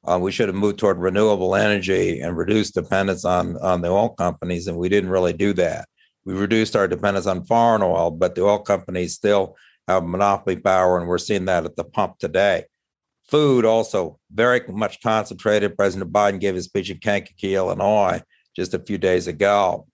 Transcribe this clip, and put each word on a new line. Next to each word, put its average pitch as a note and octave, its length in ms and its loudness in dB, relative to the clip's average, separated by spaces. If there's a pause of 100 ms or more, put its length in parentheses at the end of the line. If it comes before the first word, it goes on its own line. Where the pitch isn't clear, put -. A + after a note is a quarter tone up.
Uh, F2+ 140 0
we F#2+ 140 -2
should G#2+ 160 0
have F#2 80 -4
moved G2+ 220 0
toward G2 180 2
renewable F#2+ 580 2
energy F#2+ 680 0
and E2+ 120 -4
reduced F#2+ 380 0
dependence F#2+ 540 -2
on, F2+ 320 0
on F2+ 240 0
the F2 60 -2
oil G2+ 200 2
companies, F2 600 -4
and E2+ 100 -6
we F2+ 100 -2
didn't F#2 220 0
really F2+ 240 2
do G2 180 0
that. F2 340 -2 (380)
We F#2+ 80 -8
reduced G#2+ 440 0
our G2 120 2
dependence F#2+ 380 -2
on F#2 180 -2
foreign A#2 380 2
oil, E2+ 280 2
but F2 240 -2
the F2+ 100 0
oil G2+ 160 4
companies F2+ 520 -4
still G2+ 420 0 (320)
have F#2 160 2
monopoly F#2+ 540 0
power, F#2 400 2
and F2 100 -2
we're F2 120 -2
seeing F#2+ 260 -4
that F2 220 0
at - 100 -10
the E2 80 -6
pump F#2 340 -4
today. F#2 460 0 (680)
Food C#3 340 4
also G#2+ 540 0 (140)
very A#2+ 360 2
much G2 340 -6
concentrated. G#2 760 0
President F#2+ 360 -2
Biden G2+ 280 2
gave F#2+ 140 -2
his F2+ 100 -6
speech G2 260 -6
in F#2 80 -10
Kankakee, G2 560 -4
Illinois, F#2+ 680 0 (360)
just F2 180 -6
a F2+ 40 -4
few G2 200 -8
days F2+ 280 0
ago F#2+ 680 0